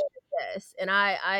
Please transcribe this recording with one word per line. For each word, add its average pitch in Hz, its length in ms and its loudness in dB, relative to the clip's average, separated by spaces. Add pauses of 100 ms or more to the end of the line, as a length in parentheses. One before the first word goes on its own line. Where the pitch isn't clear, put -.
(540)
yes, - 260 -10
and 190 100 -2
I, 196 340 4
I 190 160 0